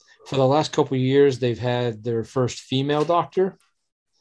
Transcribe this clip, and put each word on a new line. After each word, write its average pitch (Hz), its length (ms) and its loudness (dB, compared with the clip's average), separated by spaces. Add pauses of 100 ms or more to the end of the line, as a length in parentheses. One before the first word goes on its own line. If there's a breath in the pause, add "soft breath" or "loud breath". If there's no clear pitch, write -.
(260 soft breath)
for 143 100 -6
the 135 100 4
last 147 260 2
couple 139 240 0
of 127 60 -2
years, 135 360 4
they've 120 200 -2
had 120 460 -4
their 113 180 -4
first 120 380 -4
female 143 440 -2
doctor. 170 520 -2 (640)